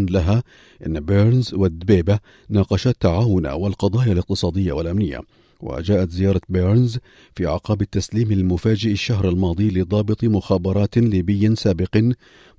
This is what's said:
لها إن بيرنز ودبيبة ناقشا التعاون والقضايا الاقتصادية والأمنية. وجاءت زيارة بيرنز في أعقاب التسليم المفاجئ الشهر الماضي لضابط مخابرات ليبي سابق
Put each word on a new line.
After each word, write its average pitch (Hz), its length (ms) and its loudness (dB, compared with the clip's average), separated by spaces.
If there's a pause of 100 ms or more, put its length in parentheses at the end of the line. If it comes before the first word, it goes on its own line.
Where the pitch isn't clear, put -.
لها 95 340 2 (420)
إن 80 140 -4
بيرنز 104 540 2
ودبيبة 92 640 2 (300)
ناقشا 98 400 0
التعاون 92 580 0
والقضايا 101 640 -2
الاقتصادية 90 640 -2
والأمنية. 82 460 -4 (420)
وجاءت 87 480 -2
زيارة 95 400 0
بيرنز 107 480 2 (380)
في 87 120 -4
أعقاب 101 340 -4
التسليم 104 500 -2
المفاجئ 98 600 0
الشهر 98 380 -2
الماضي 90 400 0
لضابط 101 540 -2
مخابرات 98 760 0
ليبي 104 580 2
سابق 92 420 0 (600)